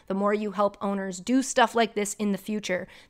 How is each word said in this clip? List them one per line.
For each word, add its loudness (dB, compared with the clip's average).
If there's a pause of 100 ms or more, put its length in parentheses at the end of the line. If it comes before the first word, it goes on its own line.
the -2
more 2
you -2
help 2
owners -4
do 2
stuff 2
like 2
this -4
in 0
the -2
future, -4 (220)